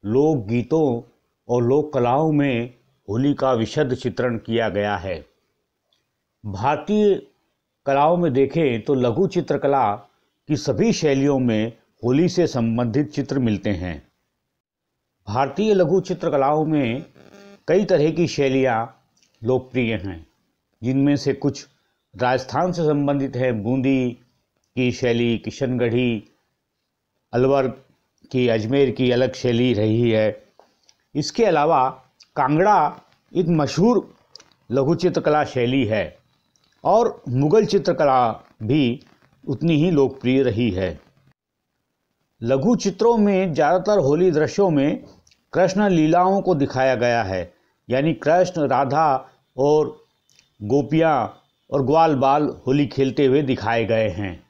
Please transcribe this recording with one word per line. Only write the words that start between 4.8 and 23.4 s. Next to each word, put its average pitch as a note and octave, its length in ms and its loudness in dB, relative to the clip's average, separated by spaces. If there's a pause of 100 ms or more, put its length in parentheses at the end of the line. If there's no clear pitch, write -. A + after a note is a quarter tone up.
है। F2+ 220 -8 (1300)
भारतीय D#3 720 0 (720)
कलाओं C#3+ 300 2
में E3+ 160 0
देखें C3+ 500 0
तो C#3+ 140 -2
लघु B2 320 0
चित्रकला C3+ 680 0 (540)
की D3 80 0
सभी E3 360 0
शैलियों C#3 480 2
में A2+ 320 0 (300)
होली C#3 260 2
से F3 180 0
संबंधित A#2+ 680 -2
चित्र C#3 260 -4
मिलते A2 340 -2
हैं। F2 240 -6 (1300)
भारतीय C#3 460 0
लघु F3+ 260 2
चित्रकलाओं D3+ 680 -2
में C#3+ 380 -2 (640)
कई F#3 160 2
तरह D#3+ 260 2
की D#3+ 180 0
शैलियाँ C3 480 0 (680)
लोकप्रिय A#2+ 520 -2
हैं, F2 320 -10 (560)
जिनमें C#3 340 0
से C#3 180 -2
कुछ - 320 -6 (480)
राजस्थान C3 580 -2
से F3 100 -6
संबंधित C#3+ 540 -2
हैं। B2 260 -2